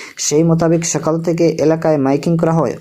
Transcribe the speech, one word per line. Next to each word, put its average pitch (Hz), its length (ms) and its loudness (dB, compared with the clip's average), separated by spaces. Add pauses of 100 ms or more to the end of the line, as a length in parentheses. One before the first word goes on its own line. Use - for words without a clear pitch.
(160)
সেই 147 260 0
মোতাবেক 165 420 2
সকাল 160 360 -2
থেকে 165 280 0
এলাকায় 160 500 0
মাইকিং 143 380 0
করা 165 160 0
হয়। 151 280 0